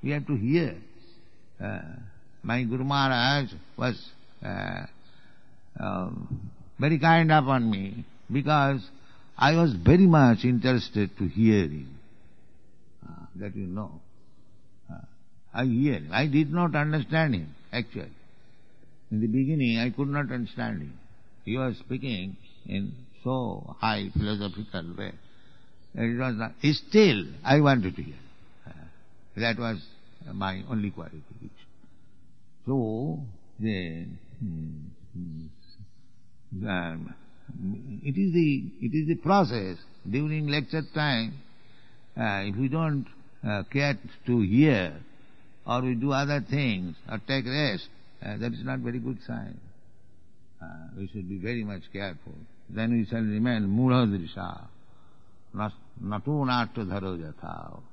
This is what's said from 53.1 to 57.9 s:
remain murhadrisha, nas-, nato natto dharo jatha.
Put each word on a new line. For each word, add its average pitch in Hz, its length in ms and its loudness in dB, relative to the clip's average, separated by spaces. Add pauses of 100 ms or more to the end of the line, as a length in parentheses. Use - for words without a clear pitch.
remain 107 440 2
murhadrisha, 98 1000 2 (840)
nas-, 107 180 -2 (280)
nato 120 440 0
natto 120 400 2
dharo 95 340 -2
jatha. 76 640 -10 (120)